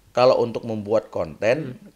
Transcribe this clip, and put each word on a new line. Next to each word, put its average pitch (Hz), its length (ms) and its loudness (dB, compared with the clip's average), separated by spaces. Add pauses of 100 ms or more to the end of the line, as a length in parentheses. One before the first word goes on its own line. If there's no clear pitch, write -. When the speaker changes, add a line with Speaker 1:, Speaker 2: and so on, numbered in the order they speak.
Speaker 1:
Kalau 127 300 4
untuk 117 240 -4
membuat 107 480 -2
konten, 113 640 -2
Speaker 2:
Hmm. - 200 -20